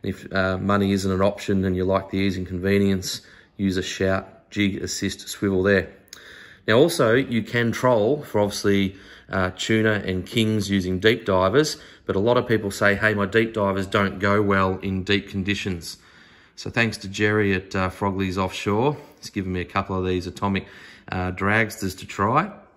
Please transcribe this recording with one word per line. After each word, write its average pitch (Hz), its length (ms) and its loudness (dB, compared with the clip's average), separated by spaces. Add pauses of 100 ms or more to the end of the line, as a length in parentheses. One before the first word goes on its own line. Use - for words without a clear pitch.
If, - 280 -8
uh, 92 280 0
money 98 340 2
isn't 95 180 0
an 95 120 2
option 98 420 2
and 92 100 0
you 92 100 0
like 95 260 0
the 95 80 -2
ease 98 180 0
and 92 100 -6
convenience, 98 760 0 (340)
use 95 220 0
a 92 40 -2
Shout - 680 -4
Jig 101 320 0
Assist - 460 -6
swivel 95 340 0
there. 98 260 4 (800)
Now, 110 80 4
also, 127 400 6
you 120 280 0
can 117 300 0
troll 127 500 2
for, - 180 -2
obviously, 98 560 0 (340)
uh, 92 260 -2
tuna 110 480 2
and 92 220 -4
kings 110 420 0
using 92 300 0
deep 110 260 2
divers, 98 540 2 (260)
but 95 100 -2
a 95 40 2
lot 120 180 2
of 123 100 0
people 104 240 0
say, 101 240 2
"Hey, 107 200 2
my 101 100 0
deep 113 300 0
divers 98 320 0
don't 95 320 0
go 101 240 2
well 95 400 2
in 95 200 -4
deep 101 280 0
conditions." 98 640 -4 (600)
So - 140 -10
thanks 113 280 0
to 98 100 -12
Jerry 104 460 2
at, 92 220 -4
uh, 92 120 0
Frogley's 95 480 -2
Offshore. 107 600 0 (240)
He's - 100 -16
given 92 220 -6
me 90 80 -2
a 87 40 -4
couple 98 320 -4
of 92 80 -2
these 92 220 -2
Atomic, 98 400 -4 (440)
uh, 92 200 -4
dragsters 98 680 -2
to - 100 -16
try. 131 440 0 (260)